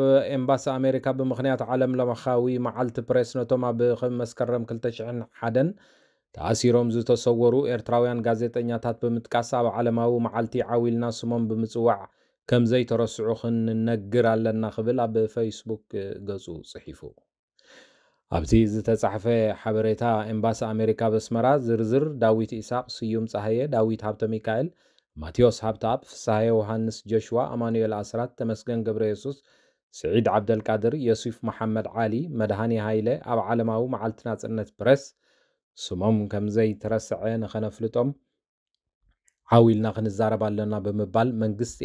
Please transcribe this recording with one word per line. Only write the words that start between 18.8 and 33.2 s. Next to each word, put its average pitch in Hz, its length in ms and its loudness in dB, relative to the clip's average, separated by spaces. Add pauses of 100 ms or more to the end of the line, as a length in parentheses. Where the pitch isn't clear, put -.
ሓበሬታ 110 500 0 (220)
ኤምባሲ 110 380 -2
ኣሜሪካ 110 440 0
በስመራ 113 380 0 (120)
ዝርዝር 117 460 2 (120)
ዳዊት 110 360 2
ኢሳቅ፣ 120 360 -6
ስዩም 113 380 -4
ጸሃየ፣ 110 400 -2
ዳዊት 110 360 0
ሃብተ 107 240 -4
ሚካኤል፣ 113 420 -2 (480)
ማቴዎስ 110 420 2
ሃብታብ፣ 113 440 -2
ፍሳሐ - 400 -2
ዮሃንስ፣ 113 600 0
ጆሽዋ 110 400 0
ኣማኑኤል 113 480 -2
ኣስራት፣ 110 420 -6
ተመስገን 117 480 -4
ገብረ 110 220 -2
የሱስ፣ 107 320 -4 (580)
ስዒድ 107 320 2
ዓብደልቃድር፣ 110 720 0
ዮሴፍ 113 440 -2
መሓመድ 110 480 -4
ዓሊ፣ 110 220 -2 (180)
መድሃኒ 110 460 0
ሃይለ 110 300 0 (180)